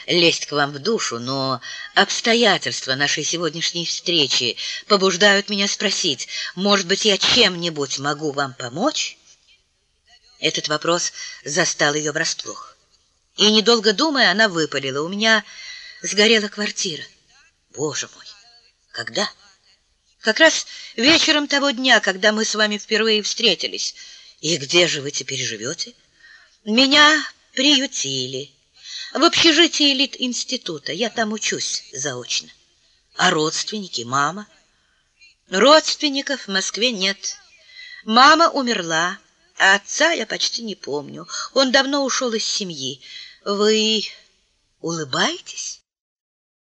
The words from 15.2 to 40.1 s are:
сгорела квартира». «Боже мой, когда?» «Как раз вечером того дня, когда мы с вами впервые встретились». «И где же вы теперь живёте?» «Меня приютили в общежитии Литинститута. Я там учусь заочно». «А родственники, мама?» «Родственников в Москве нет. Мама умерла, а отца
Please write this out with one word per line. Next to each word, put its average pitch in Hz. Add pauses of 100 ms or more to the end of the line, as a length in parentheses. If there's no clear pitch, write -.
сгорела 208
квартира». 196 (720)
«Боже 131
мой, - (680)
когда?» - (880)
«Как -
раз 320 (300)
вечером 294
того 285
дня, 247
когда 202
мы 220
с -
вами 208
впервые 214
встретились». - (480)
«И 156
где 151
же 143
вы 143
теперь 131
живёте?» 120 (720)
«Меня 277 (300)
приютили 143 (640)
в 262
общежитии 320
Литинститута. -
Я 214
там 220
учусь - (100)
заочно». 127 (680)
«А 175
родственники, 160
мама?» 143 (1040)
«Родственников 277
в 196
Москве 196
нет. 196 (640)
Мама 294
умерла, 185 (400)
а 196
отца 302